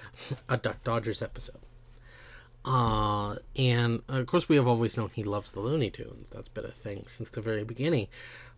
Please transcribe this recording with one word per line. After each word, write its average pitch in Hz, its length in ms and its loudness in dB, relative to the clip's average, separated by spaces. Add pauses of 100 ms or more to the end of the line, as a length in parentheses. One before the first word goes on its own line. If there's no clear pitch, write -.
(500)
a 127 80 4
Duck - 260 -4
Dodgers 113 380 0
episode. - 400 -10 (1040)
Uh, 107 720 4 (180)
and 120 540 4
of 131 160 0
course 175 240 2
we 151 80 8
have 127 100 6
always 117 300 4
known 107 160 -2
he 110 100 -4
loves 104 300 -2
the 98 80 -6
Looney 127 280 2
Tunes. - 420 -12
That's - 180 -14
been 110 160 -8
a 113 60 -10
thing 101 360 -10
since - 220 -10
the - 100 -8
very 107 240 -2
beginning. 120 460 0 (480)